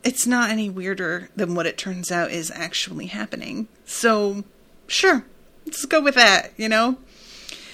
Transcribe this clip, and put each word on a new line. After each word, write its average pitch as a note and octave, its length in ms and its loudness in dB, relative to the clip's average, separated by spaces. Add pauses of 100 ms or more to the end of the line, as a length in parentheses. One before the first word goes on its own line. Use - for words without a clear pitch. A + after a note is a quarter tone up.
it's C4 220 0
not A#3+ 240 2
any A3 180 0
weirder F3+ 680 -4
than F3 180 -2
what E3 140 0
it - 100 -4
turns F3+ 340 -6
out F3 200 -2
is E3 180 -6
actually E3+ 560 -6
happening. G#3+ 640 -8 (180)
So, G#3 580 0 (440)
sure, E4+ 380 2 (380)
let's - 220 -8
go D#4 160 4
with C#4 140 4
that, G#3+ 420 6
you A3 100 -4
know? A3+ 300 2 (760)